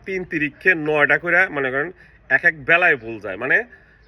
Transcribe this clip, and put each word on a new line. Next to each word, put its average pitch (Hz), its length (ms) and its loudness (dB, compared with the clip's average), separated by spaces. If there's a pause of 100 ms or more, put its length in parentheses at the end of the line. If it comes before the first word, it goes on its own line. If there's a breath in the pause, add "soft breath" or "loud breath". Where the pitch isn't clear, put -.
তিন 190 180 -4
তিরিক্ষে 160 520 0
নয়টা 151 420 0
করে, 175 320 2
মনে 139 220 -4
করেন, 147 200 -4 (380 soft breath)
এক 131 160 2
এক 160 200 0
বেলায় 170 300 4
ভুল 113 240 -10
যায়, 95 180 -8
মানে, 156 260 0 (440 soft breath)